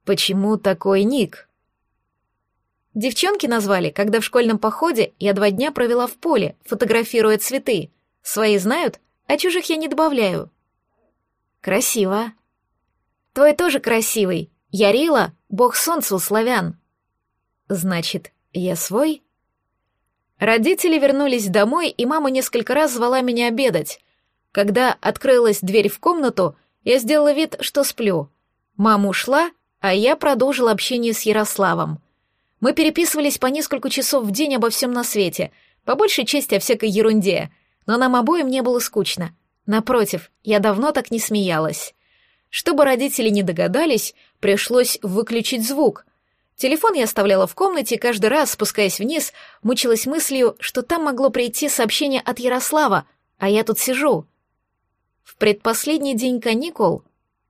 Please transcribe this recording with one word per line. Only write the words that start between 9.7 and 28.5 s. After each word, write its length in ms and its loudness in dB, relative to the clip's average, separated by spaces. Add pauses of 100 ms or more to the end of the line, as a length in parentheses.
не 120 -4
добавляю. 600 0 (1120)
«Красиво». 720 -2 (1000)
«Твой 220 6
тоже 240 0
красивый. 720 -2 (200)
Ярила — 640 2 (160)
бог 280 2
солнца 400 -2
у 20 0
славян». 580 -2 (920)
«Значит, 640 -4 (200)
я 220 -4
свой?» 480 -2 (1200)
Родители 580 2
вернулись 500 0
домой, 420 2
и 160 -4
мама 240 0
несколько 440 -2
раз 200 2
звала 260 0
меня 280 0
обедать. 520 -2 (520)
Когда 500 0
открылась 580 2
дверь 300 2
в 100 -14
комнату, 560 0 (260)
я 160 2
сделала 360 4
вид, 260 -2
что 240 0
сплю. 460 -2 (480)